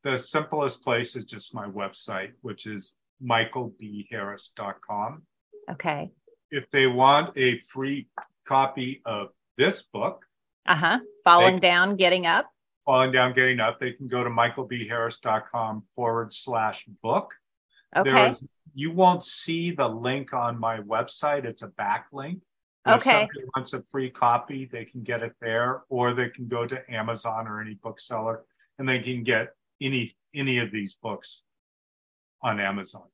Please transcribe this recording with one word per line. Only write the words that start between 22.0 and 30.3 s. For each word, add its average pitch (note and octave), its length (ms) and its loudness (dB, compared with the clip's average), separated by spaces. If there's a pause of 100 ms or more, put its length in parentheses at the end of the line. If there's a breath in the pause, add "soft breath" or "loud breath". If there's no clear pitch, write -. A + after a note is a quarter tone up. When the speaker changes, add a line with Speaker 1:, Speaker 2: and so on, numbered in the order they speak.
Speaker 1:
But - 140 8
Speaker 2:
Okay. C4 120 2
Speaker 1:
if A3+ 40 8
somebody G#3+ 300 0 (120)
wants B2+ 180 -6
a B2+ 80 -8
free C3 280 -4
copy, B2 560 0
they A#2+ 180 -12
can A#2+ 180 -14
get A#2 200 -4
it A#2 180 -8
there, A#2+ 480 0
or B2 260 0
they B2 160 0
can B2+ 160 -12
go A#2 200 -4
to B2+ 160 -8 (100)
Amazon A2+ 560 -4
or G#2+ 120 -8
any G#2+ 140 -10
bookseller, A2+ 680 -8 (340)
and C3 100 -4
they B2+ 120 0
can A#2+ 240 -6
get A#2 240 0 (320)
any, C3 320 -4 (220)